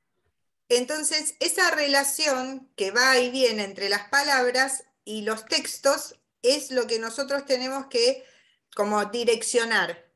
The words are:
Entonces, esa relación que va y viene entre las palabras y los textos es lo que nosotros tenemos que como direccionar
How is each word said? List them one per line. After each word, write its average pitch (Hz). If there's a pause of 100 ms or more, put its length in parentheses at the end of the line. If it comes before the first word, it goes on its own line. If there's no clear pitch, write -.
(680)
Entonces, 302
esa 349
relación 277
que 196
va 254
y 247
viene 240
entre 196
las 202
palabras 269 (180)
y 214
los 214
textos - (220)
es 277
lo 247
que 233
nosotros 269
tenemos 269
que 254 (520)
como 208
direccionar 226